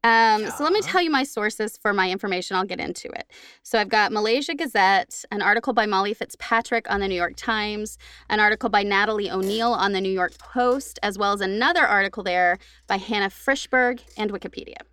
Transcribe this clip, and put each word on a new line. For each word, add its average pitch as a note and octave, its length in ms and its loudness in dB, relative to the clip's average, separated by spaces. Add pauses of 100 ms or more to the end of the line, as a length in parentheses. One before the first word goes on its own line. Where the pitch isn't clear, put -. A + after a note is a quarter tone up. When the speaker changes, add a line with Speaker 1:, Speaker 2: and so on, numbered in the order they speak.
Speaker 1:
Um, A3+ 460 4
so - 120 -8
let D#4+ 100 0
me G#4+ 120 2
Speaker 2:
Yeah. - 80 -8
Speaker 1:
tell F4+ 100 4
you E4 80 0
my C#4 140 2
sources G#3+ 540 -4
for G#3 160 0
my F#3 160 2
information. F#3+ 460 -4
I'll F#3 100 0
get F#3 120 -8
into - 300 -8
it. - 180 -12 (360)
So - 180 0
I've G3 80 -2
got G#3+ 240 2
Malaysia A3+ 420 0
Gazette, G3 760 2
an G#3 100 -4
article A3 300 0
by G#3+ 140 2
Molly G3+ 280 0
Fitzpatrick - 760 -4
on G3+ 100 0
the G3 80 -2
New F#3+ 80 -2
York F3 200 -2
Times, G#3+ 600 -4 (320)
an G#3+ 100 0
article G#3+ 300 2
by G3+ 140 4
Natalie G3+ 480 0
O'Neill G#3 420 0
on G3 200 0
the F#3+ 100 -2
New F#3+ 100 -2
York F3+ 260 -2
Post, B3 640 -2
as G#3 160 -2
well G3+ 140 2
as G3+ 80 -2
another A3+ 460 2
article G3 360 0
there F3+ 360 2 (280)
by G3 120 0
Hannah G3 320 -2
Frischberg B3+ 720 0 (160)
and G#3+ 120 -2
Wikipedia. - 460 -12 (160)